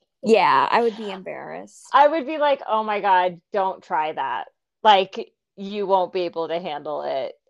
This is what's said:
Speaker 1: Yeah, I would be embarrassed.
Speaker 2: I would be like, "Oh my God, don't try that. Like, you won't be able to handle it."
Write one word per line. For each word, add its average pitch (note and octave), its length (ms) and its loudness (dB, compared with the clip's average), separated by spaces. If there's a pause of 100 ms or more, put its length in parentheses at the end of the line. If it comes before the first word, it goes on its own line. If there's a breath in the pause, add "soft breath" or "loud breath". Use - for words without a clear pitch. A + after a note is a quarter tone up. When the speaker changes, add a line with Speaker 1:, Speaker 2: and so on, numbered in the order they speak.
(220)
Speaker 1:
Yeah, D3+ 480 4
I A3 120 2
would A3+ 140 0
be G#3+ 140 -10
embarrassed. F3 840 -14
Speaker 2:
I C#4+ 160 6
would D4+ 180 -2
be D#4 120 -6
like, C#4 280 0
"Oh A3 160 -2
my G#3+ 180 -4
God, F3+ 400 2 (120)
don't F#3+ 300 -4
try D#3 300 -4
that. C3 360 -8 (340)
Like, G3+ 500 4 (240)
you G3+ 300 -6
won't F#3 260 2
be F#3 100 -2
able E3 260 -6
to E3 120 -4
handle D3 420 -8
it." C#3 320 -6 (160)